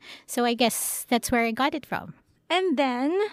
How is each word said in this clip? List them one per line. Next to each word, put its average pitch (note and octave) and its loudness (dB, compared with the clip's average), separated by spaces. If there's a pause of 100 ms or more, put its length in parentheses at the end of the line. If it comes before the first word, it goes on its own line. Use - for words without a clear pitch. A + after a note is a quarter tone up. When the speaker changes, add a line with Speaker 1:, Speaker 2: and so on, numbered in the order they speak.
(260)
Speaker 1:
So - -2
I A#3+ 2
guess - 0
that's A#3+ 0
where A#3 2
I A#3 0
got C4 0
it D4 -8
from. - -8 (340)
Speaker 2:
And F4+ 2
then C4 2 (220)